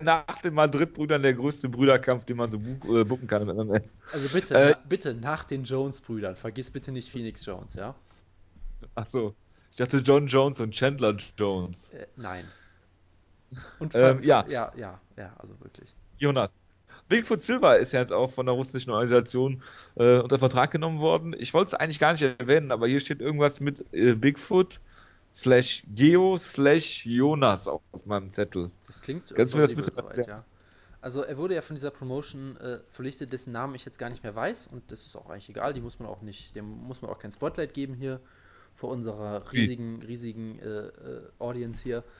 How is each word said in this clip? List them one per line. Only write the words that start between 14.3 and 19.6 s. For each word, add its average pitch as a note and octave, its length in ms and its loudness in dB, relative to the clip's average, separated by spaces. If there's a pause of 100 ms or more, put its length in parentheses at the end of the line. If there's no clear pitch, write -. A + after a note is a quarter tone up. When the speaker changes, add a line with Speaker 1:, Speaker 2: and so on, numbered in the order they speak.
Speaker 2:
ja, B2 300 -6
ja, F#2+ 240 -14 (160)
ja, G2 220 -16
also G2+ 220 -20
wirklich. - 340 -20 (240)
Speaker 1:
Jonas. C3+ 420 0 (480)
Bigfoot A3+ 340 0
Silva A#3+ 320 6
ist A#2+ 180 4
ja B2+ 80 2
jetzt B2 120 -2
auch B2 180 0
von C3 160 -6
der B2+ 80 2
russischen B2+ 360 -6
Organisation, B2 720 2 (340)